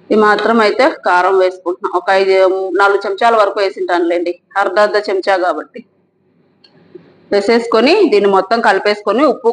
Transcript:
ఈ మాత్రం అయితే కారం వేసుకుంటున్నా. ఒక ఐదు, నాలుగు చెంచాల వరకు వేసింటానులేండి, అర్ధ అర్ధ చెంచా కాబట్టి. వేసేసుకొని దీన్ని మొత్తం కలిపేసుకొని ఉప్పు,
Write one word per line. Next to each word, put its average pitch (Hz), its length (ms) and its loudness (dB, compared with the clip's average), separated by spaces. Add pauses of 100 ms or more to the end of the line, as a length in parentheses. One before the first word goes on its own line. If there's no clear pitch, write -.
(100)
ఈ 208 40 2
మాత్రం 220 460 2
అయితే 214 280 0
కారం 190 500 0
వేసుకుంటున్నా. 185 600 -2
ఒక 180 120 -4
ఐదు, 190 680 2
నాలుగు 202 300 2
చెంచాల 226 300 0
వరకు 202 240 0
వేసింటానులేండి, 175 800 -2 (160)
అర్ధ 196 220 -2
అర్ధ 208 180 2
చెంచా 196 400 -2
కాబట్టి. 175 480 -6 (1500)
వేసేసుకొని 233 760 2
దీన్ని 202 200 2
మొత్తం 196 300 0
కలిపేసుకొని 208 640 0
ఉప్పు, 233 280 0